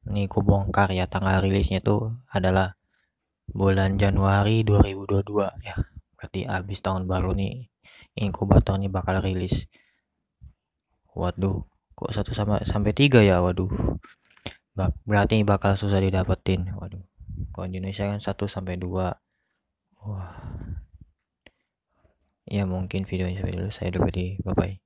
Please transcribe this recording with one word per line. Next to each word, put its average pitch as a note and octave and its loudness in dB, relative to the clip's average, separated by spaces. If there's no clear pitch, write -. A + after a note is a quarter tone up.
Ini G2+ 0
aku G2+ 0
bongkar G2 2
ya, F#2 0
tanggal F#2+ 0
rilisnya F#2+ 2
itu A2 0
adalah F#2+ 2
bulan G2 2
Januari G2+ 4
dua G2+ 6
ribu G2 2
dua G2 0
dua G2+ -2
ya. - -10
Berarti - -8
abis F#2+ -6
tahun F#2 -4
baru F#2 0
nih G#2+ -6
inkubator G2 2
nih G2 -4
bakal F#2+ -2
rilis. F#2 -2
Waduh, F2+ -2
kok - -8
satu G#2 -4
sama, G#2 0
sampai G#2 0
tiga C3 8
ya? F#2+ 8
Waduh. F#2 0
Ba-, F#2 -2
berarti G#2 4
bakal G2 2
susah G2 2
didapetin. F#2 0
Waduh. F#2+ -12
Kalau F#2 -8
di F#2 -8
Indonesia G2 -4
kan G2+ -4
satu G2+ -4
sampai F#2 -6
dua. F2+ -2
Wah. F#2+ -10
Ya, G2+ -2
mungkin F#2 -4
videonya F#2 -4
sampai F#2 -4
dulu. F#2 -4
Saya F#2 -6
Dupuriti. F#2 -2
Bye F#2+ -4
bye. F#2 -2